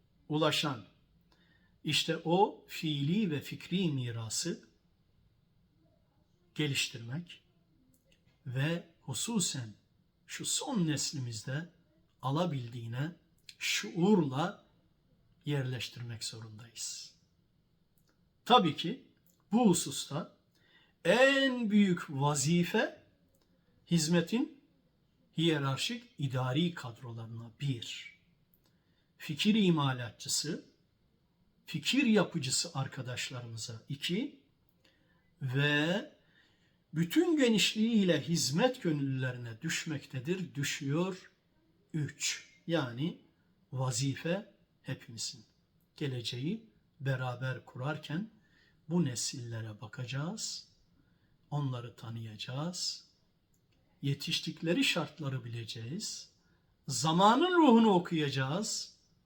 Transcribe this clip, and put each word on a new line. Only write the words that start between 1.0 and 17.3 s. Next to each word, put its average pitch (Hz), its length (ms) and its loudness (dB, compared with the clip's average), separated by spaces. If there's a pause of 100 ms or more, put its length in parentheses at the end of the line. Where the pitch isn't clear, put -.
işte 160 420 0
o 180 420 2
fiili 156 640 0
ve 139 100 -2
fikri 175 500 -2
mirası 120 760 -4 (1900)
geliştirmek 135 880 -4 (1000)
ve 143 380 -2 (180)
hususen 135 720 -4 (540)
şu - 180 -10
son 214 420 0
neslimizde 131 840 -4 (520)
alabildiğine 131 920 -4 (480)
şuurla 180 1080 2 (800)
yerleştirmek 123 800 -6
zorundayız. - 920 -12 (1300)